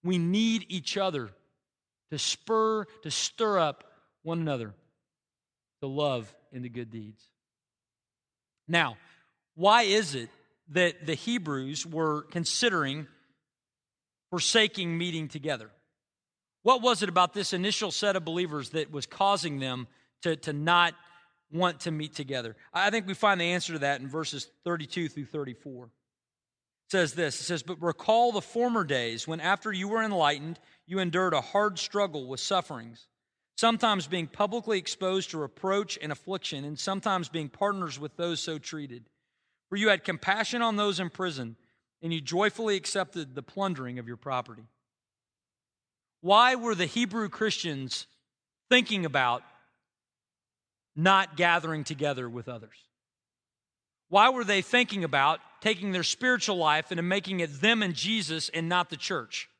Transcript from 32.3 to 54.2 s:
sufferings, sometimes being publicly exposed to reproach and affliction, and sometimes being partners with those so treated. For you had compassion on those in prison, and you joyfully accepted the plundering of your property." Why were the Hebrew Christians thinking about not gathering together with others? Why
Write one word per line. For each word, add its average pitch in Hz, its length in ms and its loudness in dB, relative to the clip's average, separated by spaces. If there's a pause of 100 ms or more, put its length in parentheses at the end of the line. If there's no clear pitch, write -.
sufferings, 123 680 -4 (500)
sometimes 220 480 2
being 165 220 -4
publicly 208 500 0
exposed 185 540 -2
to 160 60 -6
reproach 190 600 -2
and 151 120 -6
affliction, 160 520 -8
and 147 140 -8
sometimes 190 500 -2
being 156 220 -6
partners 185 480 -2
with 147 180 -10
those 170 240 -2
so 160 180 -6
treated. 139 460 -12 (640)
For 196 80 -4
you 214 120 4
had 190 160 6
compassion 214 560 0
on 226 160 2
those 202 240 2
in 175 80 -2
prison, 135 480 -6 (460)
and 165 100 -4
you 160 80 -2
joyfully 208 560 0
accepted 170 580 -6
the 139 80 -10
plundering 135 560 -4
of 117 80 -12
your 120 100 -10
property." 120 460 -8 (1600)
Why 226 340 8
were 233 220 -2
the 175 100 0
Hebrew 220 420 -2
Christians 151 800 -4 (640)
thinking 220 360 4
about 127 360 2 (1500)
not 180 420 4
gathering 160 460 2
together 139 460 -4
with 117 200 -10
others? 113 280 -14 (1300)
Why 202 200 8